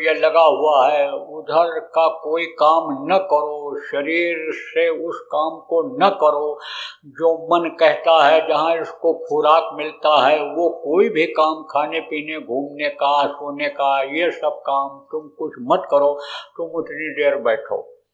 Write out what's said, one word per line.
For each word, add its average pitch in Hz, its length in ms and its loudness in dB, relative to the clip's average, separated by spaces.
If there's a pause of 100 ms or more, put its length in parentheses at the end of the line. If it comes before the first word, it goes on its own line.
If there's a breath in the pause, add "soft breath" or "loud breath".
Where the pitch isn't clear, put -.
ये 160 120 2
लगा 156 280 4
हुआ 143 480 6
है, 143 240 0
उधर 156 680 -2
का 165 280 0
कोई 160 380 -4
काम 151 640 2
न 185 100 4
करो, 147 640 -2
शरीर 160 720 -4
से - 380 -2
उस 160 300 -6
काम 151 300 -2
को 165 560 -2
न 202 40 8
करो 151 500 0 (460 loud breath)
जो 160 420 -2
मन 170 220 2
कहता 160 560 4
है, 156 220 4
जहाँ 160 340 0
इसको 160 320 -2
खुराक 151 600 2
मिलता 151 540 2
है, 151 160 2
वो 165 260 -2
कोई 185 400 0
भी 156 160 0
काम, 156 380 -2
खाने 151 360 -4
पीने, 156 400 -10
घूमने 143 500 -6
का, 143 380 0
सोने 143 420 -8
का, 139 320 0
ये 151 300 -2
सब 151 200 -4
काम 139 480 -4 (120)
तुम 156 160 -10
कुछ 156 320 -10
मत 139 320 -2
करो, 143 280 2 (380 loud breath)
तुम 170 100 -8
उतनी 156 420 -8
देर 143 260 0
बैठो। - 680 -4 (100)